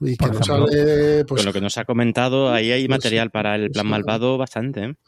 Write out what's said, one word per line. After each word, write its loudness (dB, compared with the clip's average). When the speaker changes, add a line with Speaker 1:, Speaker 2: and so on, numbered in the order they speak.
Speaker 1:
Y -2
Speaker 2:
Por 0
Speaker 1:
que -2
no -2
Speaker 2:
ejemplo. 2
Speaker 1:
sale, 4
pues -2
Speaker 3:
Con 0
lo -2
que -2
nos -4
ha -6
comentado, 2
ahí 2
hay 0
Speaker 1:
Pues 2
Speaker 3:
material 0
Speaker 1:
sí. -8
Speaker 3:
para 0
el -2
Plan -2
Speaker 1:
Pues -
sí. 0
Speaker 3:
Malvado 0
bastante, -6
¿eh? -8